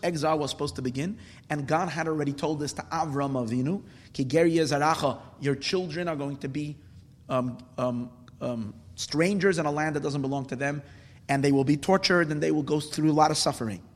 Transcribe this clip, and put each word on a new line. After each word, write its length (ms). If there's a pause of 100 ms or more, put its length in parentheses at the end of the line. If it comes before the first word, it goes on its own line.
exile 380
was 100
supposed 260
to 60
begin, 360 (300)
and 200
God 200
had 200
already 240
told 260
this 140
to 100
Avram 520
Avinu, 480 (300)
"Ki 120
ger 200
yezaracha, 760 (180)
your 160
children 540
are 80
going 220
to 100
be, 300 (500)
um, 300 (200)
um, 320 (300)
um, 340 (220)
strangers 600
in 80
a 40
land 240
that 80
doesn't 200
belong 240
to 100
them, 260 (460)
and 160
they 80
will 120
be 120
tortured, 560
and 100
they 80
will 140
go 160
through 300
a 40
lot 160
of 60
suffering." 460 (140)